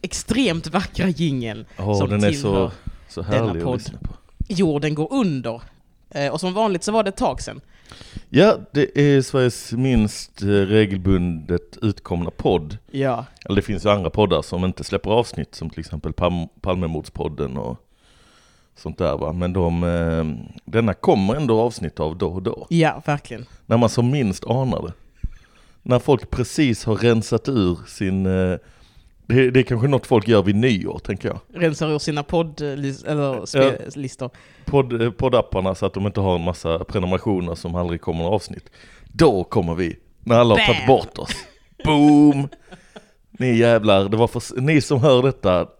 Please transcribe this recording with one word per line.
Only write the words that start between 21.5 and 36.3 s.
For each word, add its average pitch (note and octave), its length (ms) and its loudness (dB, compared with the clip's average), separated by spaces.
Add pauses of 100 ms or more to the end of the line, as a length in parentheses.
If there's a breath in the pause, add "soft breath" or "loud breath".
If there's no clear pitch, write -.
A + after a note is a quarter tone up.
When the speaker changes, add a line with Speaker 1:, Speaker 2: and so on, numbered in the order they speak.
Speaker 2:
avsnitt A2+ 380 -4
av D#2 180 -4
då F2+ 120 -2
och F#2 120 -8
då. - 280 -8
Speaker 1:
Ja, D#3+ 360 0
verkligen. B2+ 400 -6 (200)
Speaker 2:
När A2+ 120 2
man A#2 120 4
som B2 220 0
minst A#2+ 340 -2
anar B2+ 420 -2
det. - 60 -12 (880 loud breath)
När B2 160 2
folk - 300 0
precis B2+ 560 -2
har A2 100 0
rensat A2+ 540 0
ur F#2 280 0 (100)
sin, F#2+ 380 -2
eh, F#2 320 0 (680 soft breath)
det, B2+ 240 4
det C3 80 6
är B2+ 40 4
kanske A#2+ 240 0
något C3+ 200 0
folk G#2+ 200 4
gör G#2+ 160 6
vid G2 120 2
nyår, G#2 440 0
tänker - 280 -8
jag. F2+ 120 -6 (220)
Speaker 1:
Rensar D#3 280 -2
ur D3+ 100 -2
sina D3 240 -6
podd-lis-, C#3+ 840 -6
eller C#3 380 -4
spe-, C3+ 400 2
Speaker 2:
Ja. - 100 -14
Speaker 1:
listor. C3 340 -10 (360 soft breath)
Speaker 2:
Podd-, B2 360 0
eh, A#2 100 0
poddapparna G#2 640 0
så - 100 -6
att F#2+ 80 -2
de G2 140 -2
inte G2 120 -4
har F#2+ 160 2